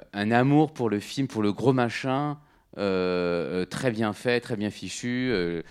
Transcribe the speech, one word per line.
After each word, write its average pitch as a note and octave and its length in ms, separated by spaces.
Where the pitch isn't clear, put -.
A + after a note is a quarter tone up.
un G#2 180
amour C#3+ 440
pour A#2 160
le G#2 100
film, - 260
pour A2 160
le G#2 120
gros A#2 180
machin, C3 680
euh, F2+ 840
euh, - 20
très - 260
bien A2 220
fait, A#2+ 280
très A#2 160
bien G#2 120
fichu. B2 640
Euh, E2+ 380